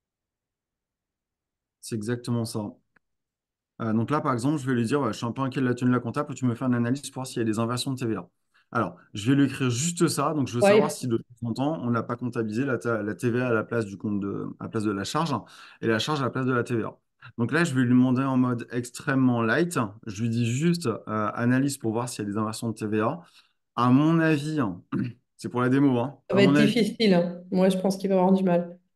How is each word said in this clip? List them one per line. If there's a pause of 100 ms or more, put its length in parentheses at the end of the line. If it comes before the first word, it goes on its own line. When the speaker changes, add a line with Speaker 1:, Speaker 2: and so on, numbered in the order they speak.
(1800)
Speaker 1:
C'est
exactement
ça. (1080)
Euh,
donc
là,
par
exemple,
je
vais
lui
dire,
ouais, «
Je
suis
un
peu
inquiet
de
la
tenue
de
la
compta,
peux-tu
me
faire
une
analyse
pour
voir
s'il
y
a
des
inversions
de
T
V
A ? » (420)
Alors, (180)
je
vais
lui
écrire
juste
ça.
Donc,
je
veux
Speaker 2:
Ouais.
Speaker 1:
savoir
si
de
temps
en
temps,
on
n'a
pas
comptabilisé
la
ta-,
la
T
V
A
à
la
place
du
compte
de, (140)
à
la
place
de
la
charge (460)
et
la
charge
à
la
place
de
la
T
V
A. (380)
Donc
là,
je
vais
lui
demander
en
mode
extrêmement
light. (280)
Je
lui
dis
juste,
euh, « (360)
Analyse
pour
voir
s'il
y
a
des
inversions
de
T
V
A. » (560)
À
mon
avis,
hein, (100)
<clears throat>
c'est
pour
la
démo,
hein, (120)
Speaker 2:
Ça
Speaker 1:
à
Speaker 2:
va
être
Speaker 1:
mon
avis,
Speaker 2:
difficile,
hein. (100)
Moi,
je
pense
qu'il
va
avoir
du
mal. (180)